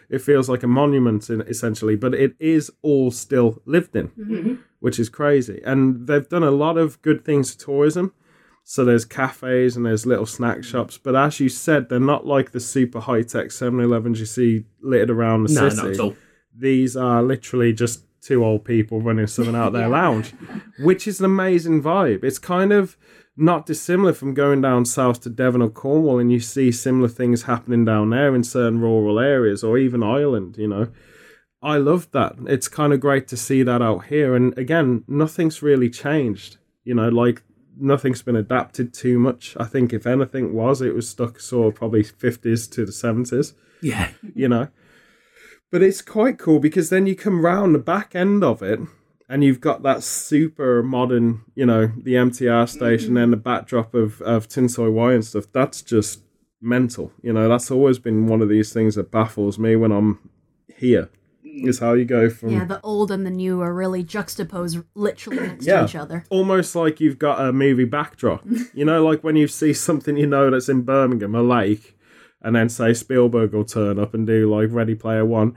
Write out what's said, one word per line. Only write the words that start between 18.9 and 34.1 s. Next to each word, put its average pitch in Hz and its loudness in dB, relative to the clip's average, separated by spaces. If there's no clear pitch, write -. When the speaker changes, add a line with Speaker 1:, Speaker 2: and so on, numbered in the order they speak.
Speaker 1:
running 110 0
something 117 -4
out 113 0
their 117 -2
Speaker 2:
<laughs> 113 0
Yeah. - -
Speaker 1:
lounge, 127 0
which 185 2
is 190 -6
an 190 0
amazing 180 2
vibe. 156 0
It's 135 -2
kind 190 0
of 196 2
not 156 2
dissimilar 175 0
from 139 -6
going 143 2
down 127 2
south 123 0
to 120 -10
Devon 123 0
or 110 2
Cornwall, 139 0
and 120 2
you 123 4
see 127 0
similar 127 0
things 120 -2
happening 117 0
down 107 2
there 135 2
in 120 0
certain 117 0
rural 110 2
areas, 120 0
or 113 2
even 123 0
Ireland, 113 -2
you 107 -4
know. 104 -2
I 147 -2
love 156 0
that. 120 -2
It's 131 -2
kind 147 0
of 143 2
great 135 0
to 131 -10
see 131 2
that 120 2
out 104 -2
here. 143 0